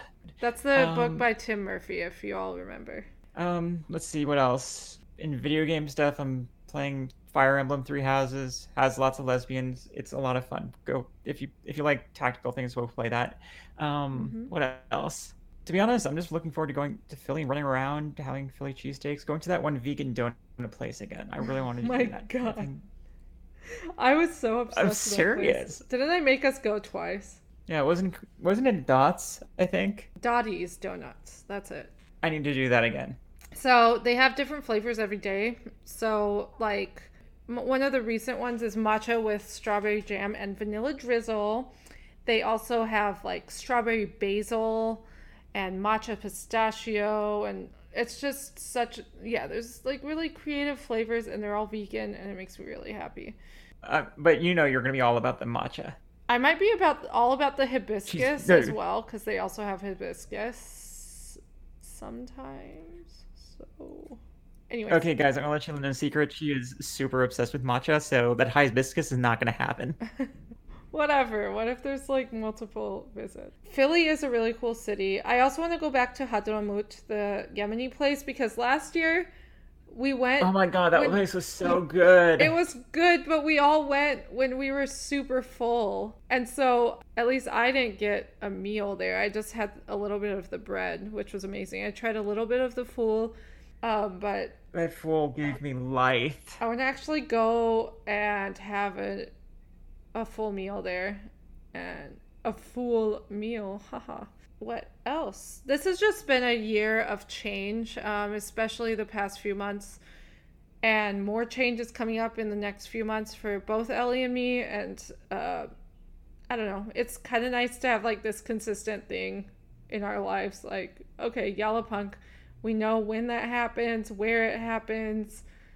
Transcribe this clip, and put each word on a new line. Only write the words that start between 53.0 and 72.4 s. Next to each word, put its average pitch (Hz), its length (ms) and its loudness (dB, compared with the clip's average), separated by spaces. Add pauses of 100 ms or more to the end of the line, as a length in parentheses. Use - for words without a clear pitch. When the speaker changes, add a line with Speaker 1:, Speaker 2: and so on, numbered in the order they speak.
Speaker 2:
Uh, 147 200 0 (140)
but 151 240 6
you 175 140 4
know 160 100 6
you're 131 160 4
gonna 131 120 0
be 131 80 2
all 120 160 6
about 120 220 0
the - 60 -6
matcha. - 480 -4 (340)
Speaker 1:
I 240 120 4
might 302 200 4
be 415 120 6
about, 339 380 4
all 240 240 4
about 277 240 2
the 269 100 2
hibiscus 208 420 -2 (300)
Speaker 2:
She's, - 100 0
no. 180 80 12
Speaker 1:
as 120 140 6
well, 208 320 -2
'cause - 220 -12
they 202 120 -2
also 190 240 -4
have 196 200 -4
hibiscus - 1600 -10 (440)
sometimes. 269 1400 -16 (320)
So, - 600 -18 (540)
anyways. 214 220 -2
Speaker 2:
Okay, 165 200 4
guys, 139 240 4
I'm 139 60 -2
gonna 147 100 0
let 151 140 -4
you 156 80 -8
in 139 100 -6
a 135 80 -2
secret. 147 380 0
She - 200 -6
is 123 300 -4
super 127 420 0
obsessed 123 300 0
with 127 100 -4
matcha, 131 380 2
so 120 340 4
that 123 140 4
hibiscus 131 640 4
is 131 60 0
not 117 220 4
gonna 117 120 2
happen. - 440 -2 (220)
Speaker 1:
<laughs> 269 120 -4 (640)
Whatever. 254 600 2
What 220 160 -2
if 247 140 -4
there's, 277 260 -4
like, 269 240 0
multiple 214 840 -6